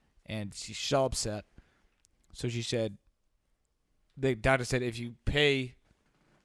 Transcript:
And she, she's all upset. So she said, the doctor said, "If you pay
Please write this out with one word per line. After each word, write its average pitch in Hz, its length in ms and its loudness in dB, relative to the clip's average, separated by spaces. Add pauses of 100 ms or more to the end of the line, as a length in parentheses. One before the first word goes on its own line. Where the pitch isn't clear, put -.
(260)
And 104 280 -6
she, - 180 -12
she's - 200 -6
all 135 140 4
upset. 107 380 -4 (880)
So - 160 -4
she 117 140 -4
said, 110 360 -2 (1160)
the 131 180 2
doctor 127 300 4
said, 123 180 0
"If 120 160 -4
you 120 260 -8
pay 143 500 2 (720)